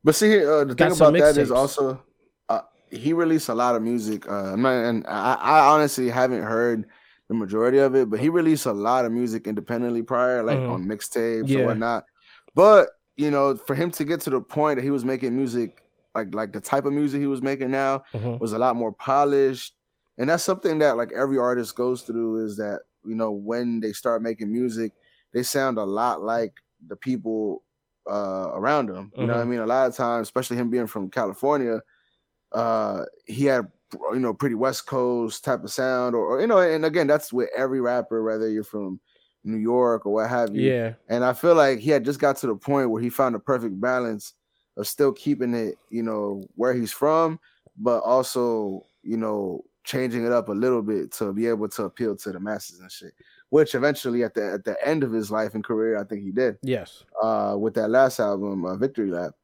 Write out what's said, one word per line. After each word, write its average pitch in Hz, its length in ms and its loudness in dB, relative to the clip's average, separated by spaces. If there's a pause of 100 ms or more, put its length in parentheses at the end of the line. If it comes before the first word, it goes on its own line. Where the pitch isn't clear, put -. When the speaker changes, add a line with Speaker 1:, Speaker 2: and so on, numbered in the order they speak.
Speaker 1:
But 151 120 6
see, 214 280 6
uh, 147 220 4
the 127 100 -4
Speaker 2:
Got 151 140 4
Speaker 1:
thing 180 60 2
Speaker 2:
some 156 200 8
Speaker 1:
about 151 200 8
that 143 60 6
is 131 80 2
Speaker 2:
mixtapes. 123 60 2
Speaker 1:
also, 135 480 0 (460)
uh, 113 120 0 (280)
he 139 240 -2
released 160 340 2
a 120 60 -2
lot 120 220 2
of 110 60 0
music. 110 460 -4
Uh, 98 260 -6
I'm 110 80 -2
not, 131 100 4 (140)
and 117 220 -2
I, 113 280 0
I 151 320 4
honestly 143 420 4
haven't 127 340 0
heard 113 420 0 (420)
the 110 60 -6
majority 113 460 2
of 135 140 4
it, 127 160 4
but 107 120 -2
he 151 80 2
released 160 360 2
a 123 60 0
lot 117 320 2
of 117 80 0
music 117 340 -2
independently 117 580 -4
prior, 123 400 0
like, 135 140 0
Speaker 2:
Mm-hmm. 127 140 -4
Speaker 1:
on 92 140 -4
mixtapes 113 640 -4
Speaker 2:
Yeah. 135 100 2
Speaker 1:
or 127 60 2
whatnot. 113 400 -2 (500)
But, 196 360 10 (260)
you 147 120 0
know, 139 280 2
for 135 180 -4
him 170 160 -2
to 151 140 -4
get 151 160 -4
to - 80 -6
the 131 100 0
point 151 380 0
that 123 60 -4
he 139 60 -2
was 135 140 -2
making 127 320 -2
music, 120 480 -2 (320)
like, 101 180 -6
like, 104 200 -6
the 107 80 -8
type 139 240 -2
of 143 80 0
music 143 260 -2
he 143 80 -2
was 135 140 -4
making 135 300 -4
now 135 320 -2 (100)
Speaker 2:
Mm-hmm. 117 240 -6
Speaker 1:
was 113 160 -4
a 110 40 -4
lot 120 200 2
more 113 160 -4
polished. 139 800 0 (460)
And 127 120 0
that's 170 120 0
something 185 360 0
that, 139 180 4
like, 117 140 -4
every 135 260 0
artist 123 380 0
goes 127 260 -2
through 113 420 -4
is 104 140 -6
that, 104 220 -6 (260)
you 110 80 -8
know, 110 180 -2
when 113 480 -4
they 107 140 -4
start 117 300 -2
making 110 280 -6
music, 113 420 -4 (380)
they 123 120 -2
sound 135 340 -2
a 107 60 -2
lot 101 400 -2
like 113 300 -2 (340)
the 101 80 -12
people, 110 680 -4 (460)
uh, 95 440 -4
around 127 340 0
them. 95 280 -12
You 127 120 -2
know 117 60 0
what 120 60 0
I - 20 -2
Speaker 2:
Mm-hmm. 120 100 -2
Speaker 1:
mean? 120 80 -4
A 110 80 -4
lot 131 200 2
of 120 80 -4
times, 117 320 -2
especially 123 300 -4
him 120 140 -2
being 120 160 0
from 98 240 -8
California, 120 720 -2 (680)
uh, 110 540 -2 (200)
he 127 200 -4
had, 123 260 0 (420)
you 127 60 -2
know, 120 140 0
pretty 123 220 -2
West 131 320 -2
Coast 123 560 -4
type 127 200 -2
of 139 80 -10
sound, 127 440 -2
or, 107 100 0
or, 131 160 0
you 226 60 0
know, 214 120 6
and 160 260 2
again, 156 220 2
that's 147 240 2
with 123 240 -2
every 131 260 -2
rapper, 120 420 -2
whether 110 260 -2
you're 107 140 -2
from 98 360 -8 (440)
New 110 140 -4
York 117 480 2
or 101 80 0
what 110 160 0
have 120 260 0
you. 131 80 0
Speaker 2:
Yeah. 120 300 0 (140)
Speaker 1:
And 120 160 0
I 127 100 2
feel 170 220 4
like 135 240 6
he 120 100 -2
had 139 140 4
just 131 160 -4
got 139 180 2
to 131 100 -6
the 107 80 -2
point 135 340 0
where 110 120 -2
he 120 80 -2
found 127 260 0
the 104 40 -6
perfect 113 400 -2
balance 120 540 -4 (420)
of 104 120 -6
still 139 260 2
keeping 123 400 -2
it, 113 240 -4 (120)
you 113 140 -6
know, 104 400 -4 (120)
where 123 180 0
he's 117 180 -2
from, 160 480 0 (380)
but 117 260 0
also, 117 840 0 (180)
you 113 140 -4
know, 104 460 -4 (220)
changing 123 400 -2
it 120 80 0
up 113 160 0
a 104 40 -4
little 120 280 2
bit 101 320 -4
to 101 180 -4
be 110 160 -2
able 107 220 -2
to - 140 -6
appeal 104 340 -4
to 101 160 -10
the 90 80 -12
masses 98 400 -10
and 90 100 -20
shit, - 220 -18 (360)
which 147 240 4
eventually 131 500 0
at 110 100 -4
the, 104 200 -2
at 101 120 -8
the 104 100 -4 (100)
end 151 160 0
of 120 120 -2
his 107 180 -2
life 110 240 -2
and 107 80 -4
career, 110 340 -2
I 101 60 -4
think 101 200 -10
he 95 80 -8
did. 110 300 0
Speaker 2:
Yes. 120 440 -6 (180)
Speaker 1:
Uh, 104 340 0
with 107 180 -2
that 110 140 0
last 131 300 4
album, 101 460 -2
uh, 92 100 -4
Victory 113 340 -2
Lap. 87 220 -4 (120)